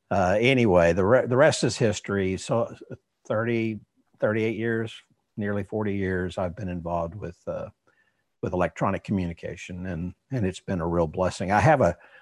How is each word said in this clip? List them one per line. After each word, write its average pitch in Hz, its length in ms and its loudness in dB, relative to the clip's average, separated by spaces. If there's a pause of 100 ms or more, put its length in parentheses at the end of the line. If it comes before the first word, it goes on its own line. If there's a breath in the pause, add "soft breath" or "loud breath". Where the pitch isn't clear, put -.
(100)
uh, 92 300 2
anyway, 113 520 6
the 92 140 2
re-, 120 200 4
the 123 100 0
rest 147 280 4
is 120 120 0
history. 98 600 0
So - 380 -2 (520)
thirty, 113 520 -2 (400)
thirty-eight 110 380 0
years, 113 360 -2 (440)
nearly 101 260 -2
forty 107 320 -4
years, 92 440 -2
I've 90 180 -4
been - 120 -8
involved 85 460 -4
with, 92 320 -12
uh, - 220 -8 (720)
with 90 100 -4
electronic 90 520 -2
communication, 90 840 -6
and, 90 280 -6 (160)
and 127 140 -2
it's 92 160 -4
been 95 200 -4
a 82 80 -2
real 85 180 2
blessing. 90 460 -2
I 107 80 4
have 151 200 6
a, 101 160 2 (260 soft breath)